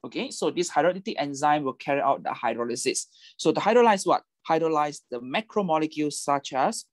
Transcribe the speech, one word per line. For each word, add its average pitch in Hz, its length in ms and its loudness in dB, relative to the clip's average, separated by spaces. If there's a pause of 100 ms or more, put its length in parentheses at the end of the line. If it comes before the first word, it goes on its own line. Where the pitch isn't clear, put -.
Okay, 156 260 -8
so 160 220 -4
this 170 180 -4
hydrolytic 180 480 0
enzyme 147 460 0
will 131 160 -2
carry 139 220 0
out - 200 0
the - 100 -6
hydrolysis. 120 720 -4 (320)
So 160 160 2
the - 80 0
hydrolyze 226 440 4
what? 160 180 2 (240)
Hydrolyze 156 520 0 (100)
the 123 120 -8
macromolecules 156 920 -2
such - 380 -2
as 151 420 0